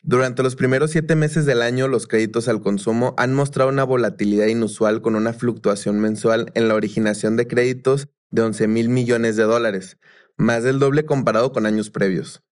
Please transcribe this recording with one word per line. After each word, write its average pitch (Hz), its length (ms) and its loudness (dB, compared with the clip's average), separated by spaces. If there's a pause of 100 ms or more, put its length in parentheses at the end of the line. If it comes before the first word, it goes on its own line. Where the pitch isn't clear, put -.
Durante 127 400 0
los 127 140 0
primeros 135 360 0
siete 160 220 0
meses 151 300 0
del 131 160 2
año, 123 260 0
los 123 200 -2
créditos 113 420 0
al 110 140 -2
consumo 113 560 0
han 123 160 0
mostrado 139 340 0
una 135 160 0
volatilidad 104 640 0
inusual 110 560 0
con 113 120 0
una 110 200 -2
fluctuación 107 680 -2
mensual 110 540 0
en 113 140 2
la 110 60 2
originación 107 640 -2
de 120 100 0
créditos 127 640 0 (220)
de 113 100 0
once 110 260 0
mil 113 220 0
millones 120 480 0
de 113 60 2
dólares, 110 560 -2 (400)
más 117 240 0
del 135 160 0
doble 139 260 2
comparado 123 480 0
con 110 140 0
años 107 240 -2
previos. 92 600 -4